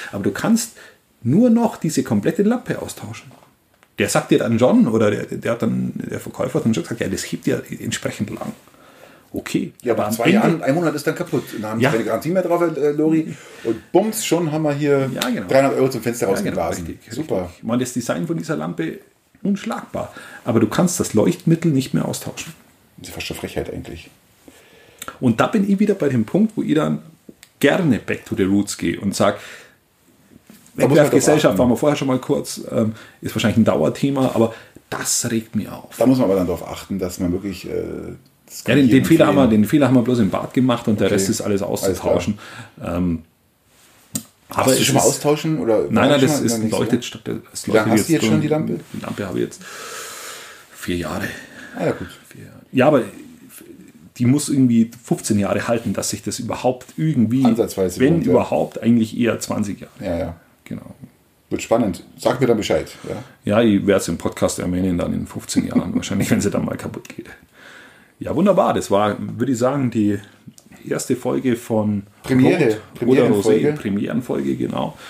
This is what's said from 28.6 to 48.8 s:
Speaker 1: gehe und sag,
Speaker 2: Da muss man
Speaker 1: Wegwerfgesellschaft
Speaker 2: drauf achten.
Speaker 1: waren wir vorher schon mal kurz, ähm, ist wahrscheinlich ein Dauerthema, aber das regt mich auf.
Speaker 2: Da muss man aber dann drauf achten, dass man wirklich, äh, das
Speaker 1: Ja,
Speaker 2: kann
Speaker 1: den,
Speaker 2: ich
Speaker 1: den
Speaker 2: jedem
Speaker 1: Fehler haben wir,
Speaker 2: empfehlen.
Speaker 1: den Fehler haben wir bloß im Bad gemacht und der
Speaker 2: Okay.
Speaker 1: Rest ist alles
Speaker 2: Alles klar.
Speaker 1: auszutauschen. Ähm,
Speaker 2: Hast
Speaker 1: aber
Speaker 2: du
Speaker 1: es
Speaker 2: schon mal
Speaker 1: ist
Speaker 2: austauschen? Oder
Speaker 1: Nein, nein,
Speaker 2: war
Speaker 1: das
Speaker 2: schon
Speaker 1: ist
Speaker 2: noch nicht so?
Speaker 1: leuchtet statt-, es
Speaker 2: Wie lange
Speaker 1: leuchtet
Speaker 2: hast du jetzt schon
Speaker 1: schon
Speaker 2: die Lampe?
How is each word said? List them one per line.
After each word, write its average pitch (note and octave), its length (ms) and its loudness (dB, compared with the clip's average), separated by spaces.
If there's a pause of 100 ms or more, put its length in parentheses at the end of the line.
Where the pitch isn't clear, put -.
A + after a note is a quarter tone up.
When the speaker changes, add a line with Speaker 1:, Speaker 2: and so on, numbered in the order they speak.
Speaker 1:
gehe F2 240 -4
und G2 140 -2
sag, G#2 240 2 (1400)
Speaker 2:
Da A#2 60 -4
muss B2+ 60 4
man - 20 2
Speaker 1:
Wegwerfgesellschaft D3+ 540 6
Speaker 2:
drauf C#3 80 6
achten. F#2+ 60 0
Speaker 1:
waren B2 120 4
wir A2+ 60 4
vorher C#3+ 200 2
schon C3+ 120 -2
mal C3 100 2
kurz, - 420 -4 (100)
ähm, A2+ 220 0 (300)
ist - 120 -6
wahrscheinlich G#2+ 240 0
ein G#2+ 60 6
Dauerthema, B2+ 720 2
aber A2 200 2 (360)
das - 400 -4
regt A2+ 260 -4
mich G2 120 -4
auf. - 280 -16
Speaker 2:
Da A#2 100 2
muss C3 120 6
man A#2+ 80 2
aber G2 100 2
dann F2+ 100 2
drauf E2 220 -4
achten, - 300 -8
dass F2+ 200 -6
man F2 140 0
wirklich, F#2 340 -6
äh, E2+ 40 -10 (720)
das - 140 -18
Speaker 1:
Ja, - 60 -14
Speaker 2:
kann C3 120 2
Speaker 1:
den, C#3+ 80 6
Speaker 2:
ich A#2 60 6
Speaker 1:
den C3 60 6
Speaker 2:
jedem B2 100 4
Speaker 1:
Fehler A2 200 6
haben F#2+ 100 2
wir, C#3 80 6
Speaker 2:
empfehlen. A2 180 6
Speaker 1:
den G2+ 60 2
Fehler C#3+ 200 4
haben C3 60 4
wir B2 80 6
bloß A#2+ 160 0
im G#2 120 4
Bad - 220 -4
gemacht B2 340 2
und A2 140 2
der G2+ 60 4
Speaker 2:
Okay. G2 80 2
Speaker 1:
Rest F#2+ 160 2
ist G#2 100 -2
alles G2+ 220 -2
Speaker 2:
Alles - 180 -4
klar. G2 120 0
Speaker 1:
auszutauschen. G#2 460 0 (460)
Ähm, E2+ 380 -2 (1300)
Speaker 2:
Hast - 80 -6
Speaker 1:
aber C3 140 4
Speaker 2:
du C3 60 4
Speaker 1:
es A#2 60 2
Speaker 2:
schon C3+ 100 2
mal - 60 4
Speaker 1:
ist F#3 60 6
Speaker 2:
austauschen? D3+ 520 0
Oder A2+ 260 2
Speaker 1:
Nein, - 80 -4
nein, A2 180 4
Speaker 2:
war C#3+ 80 4
Speaker 1:
das C3 180 2
Speaker 2:
schon - 100 -2
Speaker 1:
ist A#2 60 0
Speaker 2:
noch A2+ 120 -2
nicht A2 100 -2
so? - 60 0
Speaker 1:
leuchtet B2 240 0
statt-, - 180 -12 (300)
es - 140 -12
Speaker 2:
Wie G2+ 60 -4
lange A2 180 4
Speaker 1:
leuchtet A2 100 4
Speaker 2:
hast - 80 -2
du E3 40 0
jetzt D3+ 100 2
schon A2 120 2
Speaker 1:
schon D#3 80 4
Speaker 2:
die D3 60 0
Lampe? D#3 320 -2 (120)